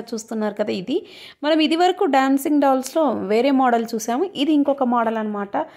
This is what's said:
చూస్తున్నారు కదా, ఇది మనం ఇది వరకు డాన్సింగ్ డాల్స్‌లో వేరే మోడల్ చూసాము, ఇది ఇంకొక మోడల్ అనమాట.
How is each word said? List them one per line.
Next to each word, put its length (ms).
చూస్తున్నారు 500
కదా, 200
ఇది 160
మనం 220
ఇది 160
వరకు 220
డాన్సింగ్ 480
డాల్స్‌లో 400
వేరే 180
మోడల్ 320
చూసాము, 300
ఇది 160
ఇంకొక 360
మోడల్ 280
అనమాట. 320